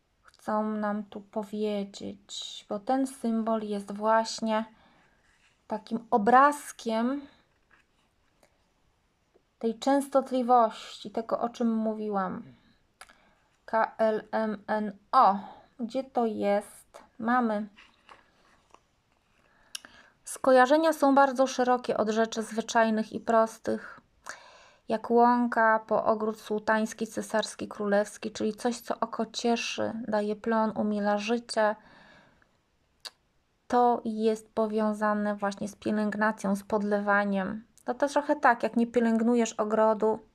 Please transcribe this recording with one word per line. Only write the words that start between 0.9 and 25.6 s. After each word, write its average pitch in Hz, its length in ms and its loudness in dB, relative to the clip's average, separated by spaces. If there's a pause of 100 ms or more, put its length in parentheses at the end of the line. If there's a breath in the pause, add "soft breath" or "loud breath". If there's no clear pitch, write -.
tu 208 180 -16
powiedzieć, 202 1500 -8
bo 208 100 -6
ten 262 280 0
symbol 226 540 -2
jest 202 300 -6
właśnie 220 760 0 (1000 soft breath)
takim 220 440 -8
obrazkiem 247 1080 2 (2500 loud breath)
tej 226 200 -4
częstotliwości, 254 1300 0
tego, - 280 -4
o 240 100 -2
czym 233 260 -2
mówiłam. 214 680 -4 (1300 soft breath)
K 220 260 0
L 220 340 0
M 214 360 -4
N 214 300 -4 (140)
O. 202 280 6 (400 loud breath)
Gdzie 262 240 -6
to 240 220 -2
jest? 208 800 -4 (160)
Mamy. 226 480 0 (2500 loud breath)
Skojarzenia 269 680 6
są 277 220 2
bardzo 269 320 4
szerokie, 247 500 0
od 214 120 0
rzeczy 226 340 0
zwyczajnych 220 720 0
i - 60 -8
prostych, 226 840 0 (880 loud breath)
jak 220 220 -4
łąka, 233 760 4